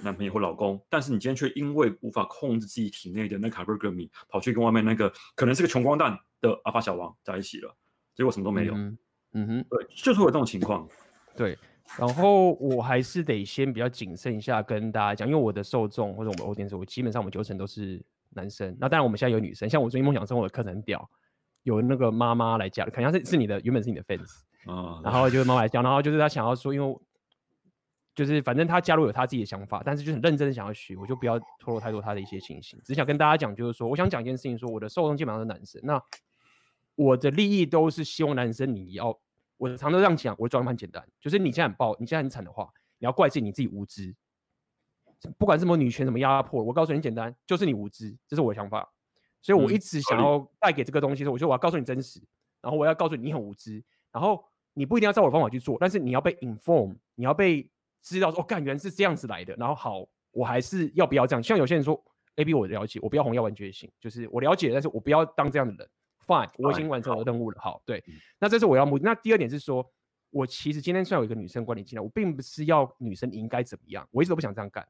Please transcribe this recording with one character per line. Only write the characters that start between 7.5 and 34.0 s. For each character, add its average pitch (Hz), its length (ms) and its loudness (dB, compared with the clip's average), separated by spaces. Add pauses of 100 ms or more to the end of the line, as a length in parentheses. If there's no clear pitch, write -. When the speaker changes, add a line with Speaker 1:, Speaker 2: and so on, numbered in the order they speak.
Speaker 1:
了， - 120 -16 (400)
结 131 100 -2
果 127 80 4
什 - 60 -4
么 98 60 -4
都 101 80 0
没 101 140 2
有。 104 80 -2
Speaker 2:
嗯 - 20 -4
哼， 104 220 -8 (340)
嗯 107 160 -2
哼。 120 220 -2
Speaker 1:
对， 113 260 -2
就 - 180 2
是 196 60 4
会 196 60 8
有 - 0 -
这 135 80 6
种 143 120 2
情 107 140 -4
况。 90 280 -2 (480)
Speaker 2:
对， 95 220 -4 (400)
然 120 180 -2
后 185 380 6
我 127 280 -2
还 127 200 2
是 165 220 -4
得 117 200 0
先 135 280 -2
比 113 80 -6
较 123 100 0
谨 92 260 -12
慎 117 220 -6
一 107 40 -8
下 110 200 0
跟 107 300 -4
大 110 80 -2
家 104 160 2
讲， 107 120 -4
因 143 60 0
为 156 60 4
我 113 120 2
的 101 120 -4
受 113 240 0
众 101 280 -4
或 110 80 -8
者 110 60 -4
我 98 60 -4
们 - 100 -8
audience， 101 320 -8
我 90 80 -8
基 - 160 -10
本 117 100 -2
上 117 80 -2
我 110 40 -2
们 95 80 -6
九 95 120 -6
成 104 140 -8
都 98 80 -6
是 98 340 -10 (300)
男 98 180 -12
生。 98 320 -10
那 127 80 0
当 160 120 4
然 147 40 4
我 123 60 4
们 107 80 0
现 131 80 0
在 123 60 4
有 110 80 4
女 107 120 -4
生， - 160 -8
像 147 140 2
我 117 80 2
最 127 80 -4
近 131 80 2
梦 143 80 4
想 104 120 -2
生 123 120 -2
活 113 60 2
的 95 60 -2
课 - 120 -6
程 101 120 -4
很 101 100 -8
屌， - 260 -6 (540)
有 110 180 2
那 127 140 2
个 123 160 2
妈 117 240 2
妈 113 240 2
来 98 100 -2
加 95 160 -4
入， - 60 -6
可 127 100 -4
能 139 100 2
是， 180 140 0
是 180 100 0
你 123 120 4
的， 101 140 -2
原 123 120 0
本 123 80 2
是 113 80 -4
你 104 60 -2
的 90 80 -10
fans。 87 380 -8 (260)
Speaker 1:
啊。 87 360 -10
Speaker 2:
然 104 80 -2
后 127 180 6
就 127 100 4
是 131 40 4
妈 127 120 4
妈 123 60 6
来 110 60 4
加 120 120 0
入， 120 60 2
然 127 80 4
后 143 80 4
就 147 100 0
是 151 80 2
她 151 100 4
想 117 160 -2
要 123 100 0
说， 135 180 -6
因 143 120 -2
为 135 140 -6 (1160)
就 147 100 0
是 147 160 2
反 127 160 0
正 165 80 4
她 175 160 2
加 170 140 2
入 160 100 6
有 107 60 2
她 127 160 -2
自 135 80 -6
己 117 80 -2
的 - 20 -4
想 98 220 -12
法， 101 180 -6
但 139 100 -2
是 143 80 -8
就 156 80 -4
很 139 100 -2
认 156 140 4
真 143 120 0
的 139 40 0
想 117 140 -6
要 107 80 -8
学， - 240 -14
我 98 80 -12
就 127 100 -4
不 120 120 -4
要 117 120 2 (200)
透 - 120 -8
露 113 80 -2
太 110 120 -6
多 107 100 -6
她 104 140 -6
的 101 40 -6
一 95 60 -10
些 95 140 -12
情 78 200 -16
形。 - 240 -20
只 131 120 -6
想 143 100 2
跟 147 100 0
大 151 140 4
家 156 80 6
讲， 113 180 -2
就 117 120 -4
是 120 100 -6
说， 117 100 -4
我 131 80 0
想 180 140 2